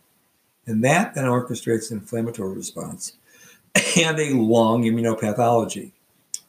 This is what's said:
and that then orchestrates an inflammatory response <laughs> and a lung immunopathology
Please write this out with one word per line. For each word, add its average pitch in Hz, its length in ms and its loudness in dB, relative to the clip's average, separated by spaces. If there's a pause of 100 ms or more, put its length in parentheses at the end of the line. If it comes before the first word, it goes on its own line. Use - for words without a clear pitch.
(640)
and 113 180 -2
that 160 320 2
then 135 100 -2
orchestrates 120 640 -2
an 110 100 -8
inflammatory 113 540 -8
response - 600 -12 (380)
<laughs> - 460 -2
and 160 220 2
a 147 140 0
lung 113 500 4
immunopathology 113 1080 0 (580)